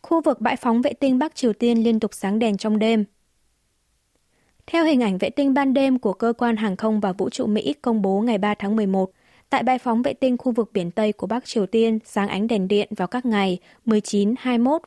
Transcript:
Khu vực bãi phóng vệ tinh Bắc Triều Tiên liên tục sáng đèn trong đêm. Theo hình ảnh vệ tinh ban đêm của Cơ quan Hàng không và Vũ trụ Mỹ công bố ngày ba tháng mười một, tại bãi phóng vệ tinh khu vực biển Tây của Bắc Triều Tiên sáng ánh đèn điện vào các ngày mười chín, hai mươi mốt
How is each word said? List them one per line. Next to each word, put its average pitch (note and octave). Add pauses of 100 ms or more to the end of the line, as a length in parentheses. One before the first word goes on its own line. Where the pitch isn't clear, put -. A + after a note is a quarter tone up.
Khu E4
vực D4
bãi A3
phóng A#3+
vệ C#4+
tinh C4
Bắc D#4
Triều A3+
Tiên A#3
liên A3
tục G#3+
sáng G3+
đèn A3
trong G#3+
đêm. A3 (1600)
Theo E4
hình C#4
ảnh G3
vệ G3
tinh C#4
ban C4+
đêm C4
của G3+
Cơ A#3
quan A#3
Hàng G#3
không A3
và G3+
Vũ F#3
trụ -
Mỹ G#3+
công A3
bố G3
ngày A#3
ba G#3
tháng G#3
mười A3
một, F#3+ (380)
tại C4
bãi B3+
phóng A#3
vệ -
tinh B3+
khu B3+
vực A3+
biển F3
Tây G#3+
của -
Bắc A3+
Triều G#3
Tiên A3+
sáng G3+
ánh G3+
đèn G3+
điện G#3
vào F#3
các B3
ngày G3 (260)
mười G#3+
chín, G3+
hai B3
mươi A#3
mốt D4